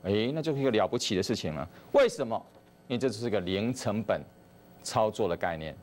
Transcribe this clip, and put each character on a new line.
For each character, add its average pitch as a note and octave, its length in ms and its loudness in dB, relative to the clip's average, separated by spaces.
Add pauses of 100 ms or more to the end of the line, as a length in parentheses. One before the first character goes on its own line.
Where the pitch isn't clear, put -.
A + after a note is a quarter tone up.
哎， G#2 300 2
那 D#3 80 -4
就 D3+ 120 0
是 C#3 60 -2
一 C3+ 40 0
个 C3+ 80 4
了 G#2+ 140 4
不 A#2+ 120 -2
起 - 180 -2
的 F#2 80 2
事 A#2+ 100 0
情 D#2+ 220 -4
了。 C#2+ 120 -6 (260)
为 C#4 160 6
什 C3 180 -4
么？ A2+ 80 -4 (540)
因 - 40 -2
为 B2 40 0
这 C3 100 2
就 A2+ 80 0
是 A#2 140 -4
个 G2+ 100 2
零 F#2+ 340 -2
成 A2 300 -2
本 F2 180 0 (640)
操 A2 260 2
作 G#2+ 180 -2
的 E2+ 80 0
概 E2+ 220 -4
念。 D#2 260 -10